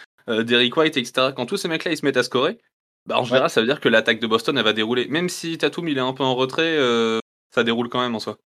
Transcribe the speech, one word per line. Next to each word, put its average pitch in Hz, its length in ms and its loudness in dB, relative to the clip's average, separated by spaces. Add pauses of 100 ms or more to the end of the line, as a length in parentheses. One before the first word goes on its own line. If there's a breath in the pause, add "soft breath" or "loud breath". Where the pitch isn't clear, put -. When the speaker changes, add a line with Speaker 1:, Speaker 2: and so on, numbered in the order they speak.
(300 loud breath)
Speaker 1:
euh, 113 140 0
Derrick 120 340 2
White, 156 200 2
et 123 60 0
cetera, 131 280 0
quand 131 160 -6
tous 196 100 -4
ces - 100 -6
mecs-là, 160 240 -4
ils 160 60 0
se - 80 -6
mettent 135 100 2
à 127 60 4
scorer, 135 380 -2 (480)
bah, 113 100 -2
en 117 40 4
Speaker 2:
Ouais. 123 40 -2
Speaker 1:
général, 131 240 2
ça - 100 0
veut 110 60 2
dire 143 140 0
que 127 100 2
l'attaque 113 300 4
de 113 80 -4
Boston, 113 280 0
elle 120 80 2
va 107 80 4
dérouler. 110 360 0
Même 170 220 -2
si 165 280 -8
Tatum, 160 300 -2
il 143 100 -2
est 131 40 -2
un 131 120 -2
peu 135 100 -8
en 131 120 2
retrait, 156 420 0
euh, 117 400 2 (360)
ça 120 100 2
déroule 117 260 0
quand 123 120 -2
même 120 120 -4
en 110 60 -6
soi. 107 180 -10 (100)